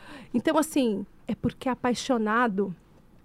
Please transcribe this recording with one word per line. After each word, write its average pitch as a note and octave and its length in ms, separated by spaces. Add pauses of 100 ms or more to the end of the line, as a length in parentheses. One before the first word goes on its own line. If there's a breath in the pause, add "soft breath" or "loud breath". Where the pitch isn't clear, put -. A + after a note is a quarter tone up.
(340 loud breath)
Então, C#4+ 240
assim, A#3+ 480 (220)
é A3 80
porque - 340
é - 20
apaixonado A3+ 1040 (520)